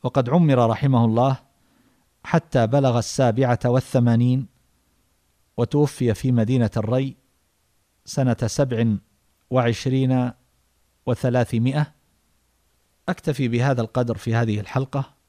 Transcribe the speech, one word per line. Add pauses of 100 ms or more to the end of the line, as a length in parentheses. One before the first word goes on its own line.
وقد
عمر
رحمه
الله (880)
حتى
بلغ
السابعة
والثمانين، (1080)
وتوفي
في
مدينة
الري (880)
سنة (100)
سبع (640)
وعشرين (760)
وثلاثمائة. (1120)
أكتفي
بهذا
القدر
في
هذه
الحلقة